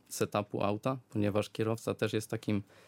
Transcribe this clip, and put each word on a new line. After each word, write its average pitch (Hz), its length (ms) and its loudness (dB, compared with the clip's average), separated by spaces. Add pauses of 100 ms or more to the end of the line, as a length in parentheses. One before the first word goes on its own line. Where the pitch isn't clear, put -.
setupu 107 540 0
auta, 107 360 0 (120)
ponieważ 104 400 2
kierowca 110 440 -2
też 110 180 0
jest 110 180 -2
takim 107 320 0 (260)